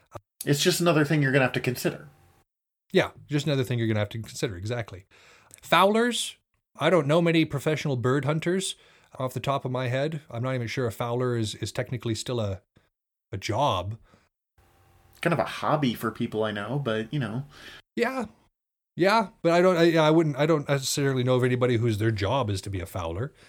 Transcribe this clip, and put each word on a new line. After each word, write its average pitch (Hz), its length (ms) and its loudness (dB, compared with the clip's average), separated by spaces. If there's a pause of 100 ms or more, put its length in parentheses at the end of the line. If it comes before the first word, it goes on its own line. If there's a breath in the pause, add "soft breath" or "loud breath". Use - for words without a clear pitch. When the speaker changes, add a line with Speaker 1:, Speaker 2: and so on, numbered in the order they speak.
(440 soft breath)
Speaker 1:
It's 143 180 2
just 175 180 2
another 165 240 4
thing 151 180 2
you're 135 100 2
gonna 135 120 4
have 123 80 0
to 127 80 -4
consider. - 480 -4 (840)
Speaker 2:
Yeah, 95 180 2 (180)
just 143 180 -2
another 139 180 0
thing 123 140 -2
you're 113 100 0
gonna 110 120 2
have 104 100 -2
to - 120 -10
consider, - 340 -6
exactly. 104 480 -8 (560 loud breath)
Fowler's 220 760 2 (420)
I 151 120 2
don't 165 160 4
know 160 160 4
many 165 220 4
professional 147 520 -2
bird 127 280 0
hunters 170 520 -2 (420 soft breath)
off 131 160 -4
the 123 60 -4
top 139 240 -2
of 131 60 -4
my 127 180 -2
head. 139 320 -2 (100)
I'm 117 120 -6
not 131 120 -2
even 120 120 -4
sure 123 200 -2
a 113 60 -2
fowler 123 440 -2
is, 107 200 -2
is - 160 -8
technically 120 420 -4
still 123 260 -6
a, 101 200 -4 (720 soft breath)
a 107 40 -8
job. 107 600 -2 (1200 soft breath)
Speaker 1:
Kind 165 120 0
of 147 60 0
a 98 60 0
hobby 127 500 -2
for 110 160 -4
people 110 340 -4
I 107 80 -4
know, 104 300 -4
but, 110 300 -4
you 147 60 -2
know. 120 260 -4 (500 loud breath)
Speaker 2:
Yeah. 247 320 -2 (680)
Yeah, 196 320 2 (140)
but 165 100 4
I 170 80 6
don't, 180 160 6
I, 165 200 6
I 156 140 6
wouldn't, 156 280 4
I 147 80 2
don't 156 220 2
necessarily 139 540 0
know 127 120 4
of 123 100 4
anybody 127 320 2
whose 113 220 2
their 110 120 2
job 110 380 0
is 98 140 -4
to - 80 -10
be 95 100 -6
a 85 60 -8
fowler. 90 460 -6 (160 loud breath)